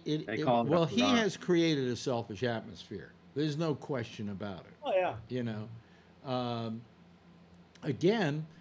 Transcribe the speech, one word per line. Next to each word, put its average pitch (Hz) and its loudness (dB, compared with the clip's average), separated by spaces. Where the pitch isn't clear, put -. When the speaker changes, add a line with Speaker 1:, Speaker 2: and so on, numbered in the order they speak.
Speaker 1:
it, 151 0
Speaker 2:
They 110 -4
Speaker 1:
it, 151 0
Speaker 2:
call 120 6
it 139 0
Speaker 1:
well, 165 6
Speaker 2:
a 156 2
Speaker 1:
he 208 2
Speaker 2:
facade. 247 6
Speaker 1:
has 214 2
created 160 2
a 117 -2
selfish 117 -2
atmosphere. 110 -4
There's 147 0
no 160 0
question 113 -6
about 98 -8
it. - -20
Speaker 3:
Oh, 233 0
yeah. 175 2
Speaker 1:
You 123 -4
know, 110 -6
um, 120 -4
again, 156 0